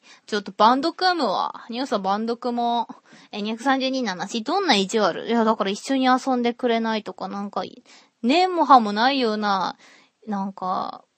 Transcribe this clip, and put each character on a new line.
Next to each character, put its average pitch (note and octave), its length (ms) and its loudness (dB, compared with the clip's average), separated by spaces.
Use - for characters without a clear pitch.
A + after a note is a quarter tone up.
ち - 100 -6
ょ G#3 40 2
っ G3+ 40 -12
と G3+ 80 -12
バ A3 240 6
ン C#4 60 -2
ド E4 100 0
組 F#4 220 0
む D4+ 140 0
わ。 G2+ 420 -4
ニ A#3 100 -8
ュ C4 40 -4
ー - 20 -6
ス C4 80 -4
は G#3 60 0
バ F#3+ 180 0
ン A3 80 -4
ド A#3 100 -2
組 A#3+ 220 -6
も A#3 320 -2
う。 - 60 -16
え G3+ 60 -10
ー、 G#3 40 -6
二 G#3 100 -4
百 A3 120 -8
三 C4+ 160 2
十 C4 80 -2
二 C4 140 -2
の A3+ 80 -2
話。 F#3 320 -6
ど D#4+ 180 0
ん G4 80 -2
な B3+ 80 6
意 G3 120 2
地 A3 120 0
悪？ F3+ 280 0
い - 20 -8
や、 A3+ 160 4
だ A3 100 4
か G#3+ 80 -2
ら G3 60 -2
一 G#3 100 -4
緒 - 160 -2
に C4 120 2
遊 B3+ 280 2
ん B3 60 -2
で A#3+ 120 0
く B3 140 -4
れ A3+ 140 2
な A3+ 160 -2
い G#3 60 -6
と F#3 100 -12
か、 F#3+ 160 -10
な G3+ 100 -8
ん G3+ 120 -8
か、 G3 100 -4
ね D#4+ 280 2
も E4+ 160 2
は C4 160 8
も G#3 100 -2
な A3+ 200 2
い C#4 100 0
よ A3 120 0
う G#3+ 40 -4
な、 G3+ 400 -2
な G3+ 160 -4
ん G3 80 -6
か、 - 540 -8